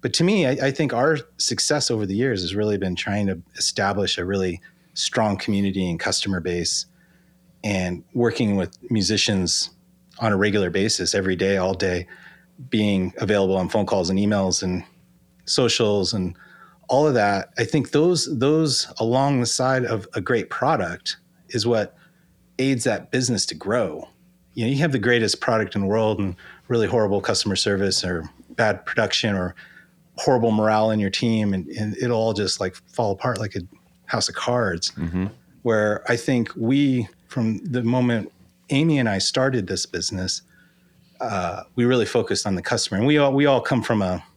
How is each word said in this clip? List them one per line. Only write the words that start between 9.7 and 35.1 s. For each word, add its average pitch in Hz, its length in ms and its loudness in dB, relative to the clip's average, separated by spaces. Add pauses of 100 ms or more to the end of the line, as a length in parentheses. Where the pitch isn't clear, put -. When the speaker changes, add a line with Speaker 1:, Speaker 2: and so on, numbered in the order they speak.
Speaker 1:
on 110 140 0
a 98 40 2
regular 98 320 2
basis, 95 460 0
every 95 220 0
day, 95 200 2
all 92 160 0
day, 90 340 -2 (600)
being 101 500 0
available 98 380 2
on 90 120 0
phone 104 180 0
calls 92 240 0
and 95 80 2
emails 101 440 2
and 90 220 -2 (600)
socials 104 680 2
and 90 240 -2 (520)
all 139 180 4
of 143 80 2
that. 101 440 2
I 117 60 0
think 143 260 0
those, 160 380 2 (100)
those 147 600 2
along 131 420 2
the 117 60 0
side 131 380 0
of 113 300 -4
a 113 60 -2
great 110 300 0
product 104 680 -2 (320)
is 113 180 -2
what 120 300 0 (600)
aids 131 260 0
that 104 260 -2
business 123 360 -2
to - 80 -8
grow. 98 540 -4 (460)
You 117 120 -4
know, 123 40 0
you 139 80 0
have 151 140 2
the 135 60 0
greatest 113 420 2
product 110 340 0
in 104 60 -2
the 98 60 0
world 107 340 2
and 92 160 -4 (320)
really 117 180 2
horrible 101 340 2
customer - 360 -2
service 98 480 0
or 85 240 -4 (220)
bad 107 340 0
production 107 500 0
or 92 200 -2 (640)
horrible 117 340 4
morale 110 380 4
in 110 100 2
your 98 100 0
team, 107 440 0
and, 90 140 -4
and 107 280 -6
it'll 120 240 0
all 113 140 0
just, 98 260 -2
like, 92 160 -4 (160)
fall 107 200 0
apart 107 280 -4
like 113 160 -6
a 95 40 -4 (460)
house - 220 -2
of - 60 -10
cards. 110 580 -2
Speaker 2:
Mm-hmm. 90 340 -4 (360)